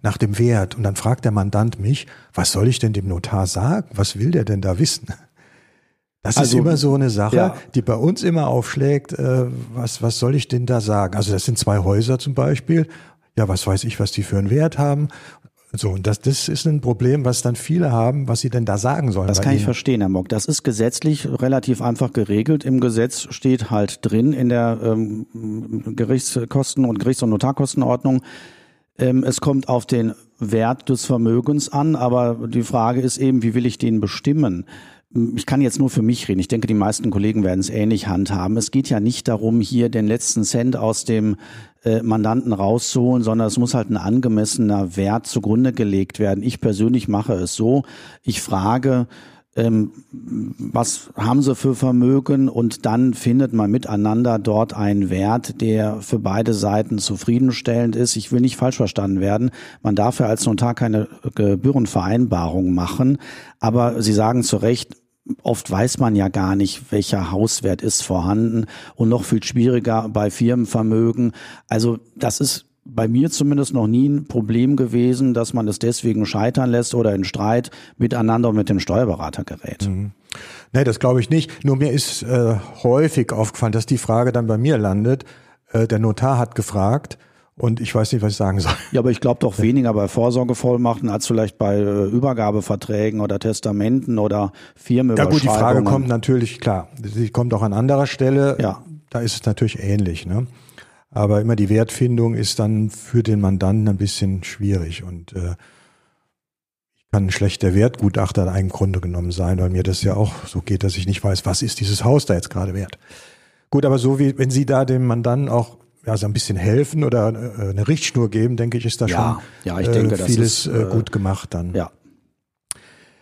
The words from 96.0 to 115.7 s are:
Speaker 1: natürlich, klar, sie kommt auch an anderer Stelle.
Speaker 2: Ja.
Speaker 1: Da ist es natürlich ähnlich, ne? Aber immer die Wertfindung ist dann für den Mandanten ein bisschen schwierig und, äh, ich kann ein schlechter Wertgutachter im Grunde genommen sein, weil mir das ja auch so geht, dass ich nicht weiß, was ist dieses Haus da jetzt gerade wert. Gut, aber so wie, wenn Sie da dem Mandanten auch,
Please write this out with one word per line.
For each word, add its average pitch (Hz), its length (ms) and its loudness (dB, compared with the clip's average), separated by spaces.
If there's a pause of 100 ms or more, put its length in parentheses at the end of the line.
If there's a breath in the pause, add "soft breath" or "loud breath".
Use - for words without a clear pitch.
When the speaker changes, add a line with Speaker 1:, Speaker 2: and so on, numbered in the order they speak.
Speaker 1:
natürlich, 117 500 0
klar, 95 300 -2 (120)
sie 110 280 -4
kommt 120 260 0
auch 101 80 0
an 104 120 0
anderer 135 340 2
Stelle. 139 520 2
Speaker 2:
Ja. 95 220 -2 (260)
Speaker 1:
Da 120 120 -6
ist 117 140 -2
es - 100 -12
natürlich 110 360 0
ähnlich, 98 460 -2
ne? 107 220 -2 (640 loud breath)
Aber 104 280 2
immer 113 140 0
die 101 120 0
Wertfindung 117 640 2
ist 113 260 -4
dann 107 300 0
für - 340 -2
den 107 160 2
Mandanten 98 480 2
ein 101 120 2
bisschen 95 460 -2
schwierig 90 580 -4
und, 90 320 -14
äh, 87 220 -6 (1400 soft breath)
ich - 160 -20
kann 98 140 2
ein 92 40 -2
schlechter 95 440 0
Wertgutachter 101 800 2
im 92 140 0
Grunde 98 320 0
genommen 87 280 -4
sein, 90 280 0
weil 90 100 2
mir 92 140 0
das 90 200 -2
ja 98 120 0
auch 101 180 0 (140)
so - 160 -6
geht, 95 200 -4
dass 92 140 -2
ich 90 100 -4
nicht 95 160 -2
weiß, 95 220 -2
was 90 160 -2
ist 113 200 -6
dieses 101 220 -2
Haus 135 220 4
da - 80 0
jetzt 87 160 -2
gerade 95 240 -4
wert. 95 260 -8 (680 loud breath)
Gut, 139 160 2
aber 135 140 4
so 131 200 2
wie, 139 200 2
wenn 131 100 2
Sie 135 160 2
da 131 220 2
dem 127 180 2
Mandanten 120 460 0
auch, 120 260 -2 (300)